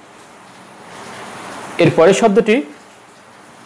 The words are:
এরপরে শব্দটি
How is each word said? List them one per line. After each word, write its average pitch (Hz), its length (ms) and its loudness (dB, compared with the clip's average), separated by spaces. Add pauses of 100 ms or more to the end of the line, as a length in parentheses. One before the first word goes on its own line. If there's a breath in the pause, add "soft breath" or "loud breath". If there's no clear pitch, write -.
(1800)
এরপরে 165 360 4
শব্দটি 214 420 2 (1080)